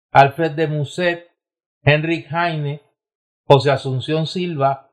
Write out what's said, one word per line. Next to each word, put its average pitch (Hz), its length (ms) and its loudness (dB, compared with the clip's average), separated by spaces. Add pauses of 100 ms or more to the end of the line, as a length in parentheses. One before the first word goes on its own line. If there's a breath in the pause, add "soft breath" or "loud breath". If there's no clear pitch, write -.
(120)
Alfred 143 400 4
de 151 160 -2
Musset, 170 600 -4 (560)
Henrik 151 480 0
Heine, 156 500 -4 (640)
José 139 260 4
Asunción 139 560 -4
Silva, 151 640 -4